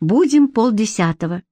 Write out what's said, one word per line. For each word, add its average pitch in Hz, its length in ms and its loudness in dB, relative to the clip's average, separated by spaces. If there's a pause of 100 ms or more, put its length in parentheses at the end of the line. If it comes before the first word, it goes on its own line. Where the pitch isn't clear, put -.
«Будем 277 480 2
полдесятого». 202 1040 -2